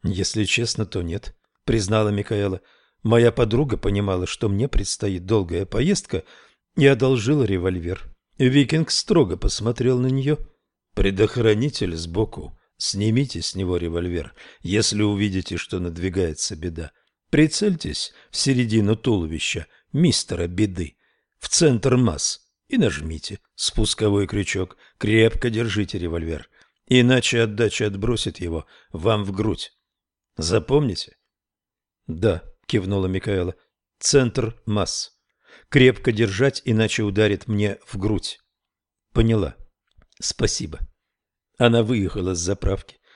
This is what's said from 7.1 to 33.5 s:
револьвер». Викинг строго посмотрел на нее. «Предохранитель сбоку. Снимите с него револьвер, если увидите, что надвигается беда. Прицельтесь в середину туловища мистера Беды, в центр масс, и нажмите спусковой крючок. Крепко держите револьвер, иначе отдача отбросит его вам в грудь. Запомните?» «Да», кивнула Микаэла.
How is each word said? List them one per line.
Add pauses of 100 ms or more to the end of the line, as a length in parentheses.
револьвер». (240)
Викинг
строго
посмотрел
на
нее. (560)
«Предохранитель
сбоку. (220)
Снимите
с
него
револьвер, (280)
если
увидите,
что
надвигается
беда. (360)
Прицельтесь (160)
в
середину
туловища (260)
мистера
Беды, (420)
в
центр
масс, (280)
и
нажмите (140)
спусковой
крючок. (180)
Крепко
держите
револьвер, (380)
иначе
отдача
отбросит
его (280)
вам
в
грудь. (640)
Запомните?» (880)
«Да», (240)
кивнула
Микаэла. (420)